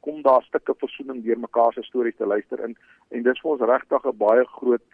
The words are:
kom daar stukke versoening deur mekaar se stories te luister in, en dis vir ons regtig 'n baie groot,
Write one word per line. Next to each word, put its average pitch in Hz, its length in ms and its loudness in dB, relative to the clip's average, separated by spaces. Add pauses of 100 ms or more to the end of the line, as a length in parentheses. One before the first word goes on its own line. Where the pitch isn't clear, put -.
kom 151 200 -10
daar 131 220 4
stukke - 340 -4
versoening 131 460 -10
deur 117 160 -2
mekaar 117 340 0
se 117 100 -10
stories 120 340 -4
te 110 80 -6
luister 104 380 -4
in, 113 120 -10 (340)
en 120 140 -6
dis 123 160 2
vir 160 120 -4
ons 127 100 -2
regtig 127 440 0
'n 120 120 -4
baie 113 280 4
groot, - 360 -2 (120)